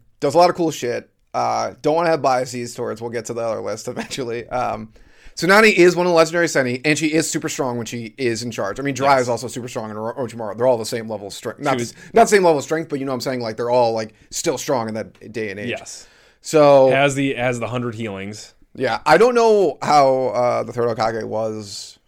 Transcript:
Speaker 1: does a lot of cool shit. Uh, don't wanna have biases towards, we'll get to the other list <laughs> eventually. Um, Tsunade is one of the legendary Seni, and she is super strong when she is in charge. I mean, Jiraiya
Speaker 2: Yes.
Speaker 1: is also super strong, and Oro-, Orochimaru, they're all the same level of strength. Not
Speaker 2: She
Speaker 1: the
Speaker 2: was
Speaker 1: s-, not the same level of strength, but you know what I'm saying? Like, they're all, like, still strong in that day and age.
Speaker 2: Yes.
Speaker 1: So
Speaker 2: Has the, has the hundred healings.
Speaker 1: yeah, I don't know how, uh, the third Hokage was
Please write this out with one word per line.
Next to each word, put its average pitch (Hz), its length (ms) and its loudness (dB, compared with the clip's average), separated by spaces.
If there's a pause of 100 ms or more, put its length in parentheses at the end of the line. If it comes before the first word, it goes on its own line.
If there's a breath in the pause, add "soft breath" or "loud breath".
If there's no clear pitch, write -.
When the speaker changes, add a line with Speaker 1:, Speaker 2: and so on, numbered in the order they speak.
(200)
Speaker 1:
does - 140 0
a 156 40 2
lot 175 120 8
of 170 60 -2
cool 165 160 -2
shit. 117 380 -6 (240)
Uh, 113 480 -2
don't 151 140 2
wanna 170 140 2
have 160 140 0
biases 123 500 -2
towards, 110 280 -8
we'll 117 100 -8
get 113 140 -6
to 123 80 -8
the 113 80 -6
other 110 200 -4
list 104 260 -8
<laughs> - 20 -6
eventually. 117 600 -8
Um, 110 420 -6 (440 soft breath)
Tsunade 202 380 6
is 175 220 6
one 180 120 0
of 175 40 2
the 170 40 2
legendary 165 320 2
Seni, 127 360 -2
and 151 140 2
she 151 160 0
is 156 160 0
super 160 200 -4
strong 123 280 -4
when 117 80 -6
she 117 320 -10
is 117 260 -2
in 123 80 -8
charge. 101 280 -6
I 139 40 -6
mean, 139 120 -4
Jiraiya 139 220 4
Speaker 2:
Yes. 131 60 4
Speaker 1:
is 123 60 -2
also 120 180 -4
super 117 200 -10
strong, 113 240 -8
and 107 80 -10
Oro-, 113 160 -6
Orochimaru, 110 420 -8
they're 120 100 2
all 123 100 4
the 110 80 -8
same 113 220 -6
level 104 200 -8
of 92 60 -14
strength. - 260 -10
Not 143 140 -2
Speaker 2:
She - 40 0
Speaker 1:
the 120 40 -4
Speaker 2:
was 117 120 -8
Speaker 1:
s-, - 200 -20
not 226 100 6
the - 60 4
same 196 140 4
level 165 140 4
of 131 60 -6
strength, 160 260 -6
but 143 100 -6
you 135 60 -6
know 139 60 -4
what 131 60 -2
I'm 120 40 -10
saying? 131 200 -4
Like, 110 140 -8
they're 120 140 -4
all, 120 240 4
like, 113 200 -6 (180 soft breath)
still 147 260 -4
strong 120 320 -2
in 107 60 -8
that 107 360 -12
day 110 200 -6
and 98 80 -12
age. 120 100 -8
Speaker 2:
Yes. - 380 -12 (340 soft breath)
Speaker 1:
So 143 480 6
Speaker 2:
Has 135 260 2
the, 139 200 -2
has 123 260 -2
the 110 60 -4
hundred 120 280 -6
healings. 104 580 -10 (220)
Speaker 1:
yeah, 117 300 -2
I 156 120 6
don't 240 180 6
know 214 460 4
how, 131 460 4
uh, 117 360 0
the 110 100 -10
third 120 220 0
Hokage 113 280 -2
was 107 720 -8 (100)